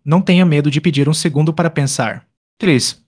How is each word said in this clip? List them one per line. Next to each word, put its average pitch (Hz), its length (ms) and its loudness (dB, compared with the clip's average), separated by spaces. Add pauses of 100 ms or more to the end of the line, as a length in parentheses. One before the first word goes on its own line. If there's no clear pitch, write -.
não 160 160 2
tenha 185 240 2
medo 147 260 2
de 143 100 0
pedir 143 280 0
um 156 60 2
segundo 156 400 -2
para 165 160 -2
pensar. 139 560 -4 (320)
Três. - 420 0 (140)